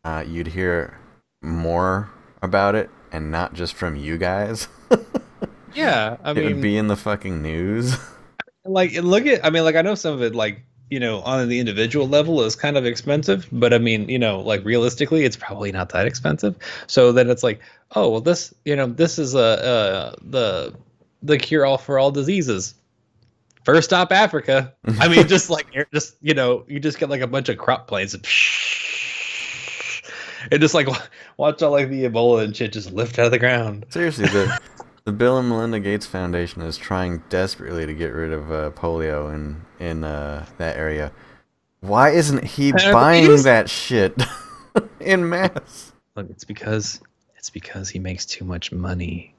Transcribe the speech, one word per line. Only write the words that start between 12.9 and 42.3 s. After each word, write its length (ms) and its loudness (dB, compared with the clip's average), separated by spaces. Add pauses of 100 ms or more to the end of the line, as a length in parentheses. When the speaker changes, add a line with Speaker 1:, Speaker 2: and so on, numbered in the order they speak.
Speaker 2:
but 240 4
I 40 6
mean, 300 0
you 120 -2
know, 180 0
like, 260 -2
realistically, 600 2
it's 120 2
probably 360 -10
not 160 -4
that 180 0
expensive. 480 -2 (320)
So 240 6
then 180 4
it's 140 0
like, 160 0 (380)
"Oh, 140 2
well, 100 0
this, 340 -2 (100)
you 120 0
know, 100 0
this 320 0
is 160 -4
a, 60 4 (260)
uh, 560 0
the, 500 -2 (520)
the 140 4
cure 280 2
all 120 2
for 200 -2
all 140 4
diseases. 640 -2 (880)
First 240 4
stop, 240 2
Africa." 600 2 (280)
I 80 6
mean, 180 8
Speaker 1:
<laughs> 0 -
Speaker 2:
just 240 2
like, 240 -2
you're 180 -4
just, 280 -4
you 140 0
know, 340 2
you 100 -8
just 220 -4
get, 100 0
like, 120 -2
a 40 -2
bunch 220 -2
of 100 -4
crop 300 -2
planes 260 -4
and 100 -16
<laughs> 2250 -6
and 80 4
just, 140 4
like, 120 4
wa-, 160 -4 (340)
watch 260 0
all, 100 2
like, 160 2
the 160 -4
Ebola 400 4
and 120 -6
shit 160 -4
just 200 -10
lift 260 -4
out 60 4
of 80 4
the 80 2
ground. 480 0
Speaker 1:
Seriously, 380 -2
the, 380 0
Speaker 2:
<laughs> 60 -20 (340)
Speaker 1:
the 80 -4
Bill 260 2
and 120 -2
Melinda 300 -2
Gates 260 -4
Foundation 560 -6
is 160 -8
trying 520 -6
desperately 560 -4
to 80 -10
get 200 -6
rid 180 -6
of, 200 -8
uh, 180 -4
polio 640 -4
in, 260 -10 (180)
in, 260 -8
uh, 400 -8 (140)
that 200 -6
area. 340 -6 (680)
Why 300 4
isn't 340 2